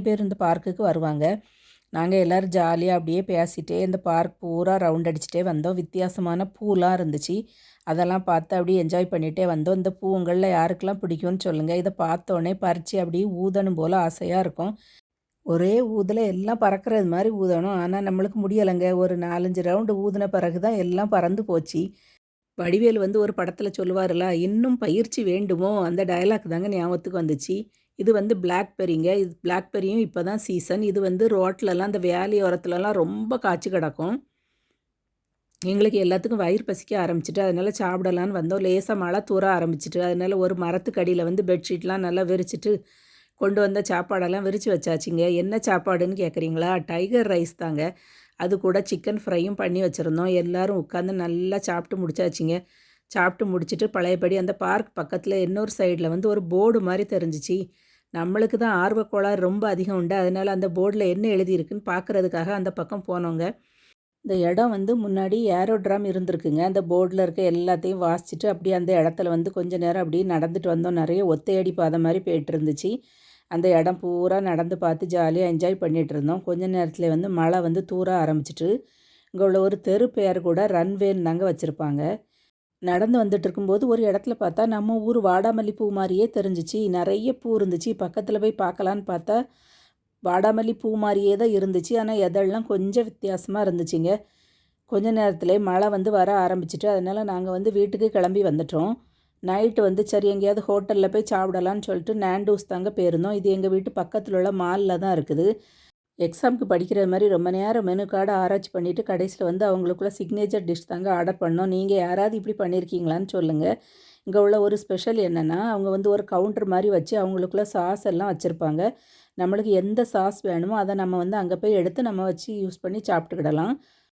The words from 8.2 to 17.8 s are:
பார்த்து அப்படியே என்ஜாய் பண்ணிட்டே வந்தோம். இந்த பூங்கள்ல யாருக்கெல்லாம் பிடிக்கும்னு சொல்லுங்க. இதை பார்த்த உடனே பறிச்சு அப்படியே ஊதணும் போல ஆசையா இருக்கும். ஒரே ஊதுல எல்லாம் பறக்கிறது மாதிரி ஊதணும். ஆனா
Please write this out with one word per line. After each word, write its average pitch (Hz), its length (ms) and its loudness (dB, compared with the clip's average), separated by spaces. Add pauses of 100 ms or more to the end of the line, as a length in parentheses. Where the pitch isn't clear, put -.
பார்த்து 165 320 0
அப்படியே 180 240 2
என்ஜாய் 180 320 0
பண்ணிட்டே 160 340 -2
வந்தோம். 170 300 0
இந்த 185 180 -2
பூங்கள்ல 185 560 0
யாருக்கெல்லாம் 180 520 0
பிடிக்கும்னு 180 400 -2
சொல்லுங்க. 160 360 -2
இதை 190 200 -2
பார்த்த 175 360 -2
உடனே 175 200 0
பறிச்சு 175 440 -2
அப்படியே 175 280 0 (120)
ஊதணும் 190 380 0
போல 165 220 0
ஆசையா 175 420 0
இருக்கும். 180 340 -4 (720)
ஒரே 180 300 2 (120)
ஊதுல 214 380 0
எல்லாம் 202 360 -2
பறக்கிறது 202 460 2
மாதிரி 185 240 2
ஊதணும். 190 460 0
ஆனா 180 220 -2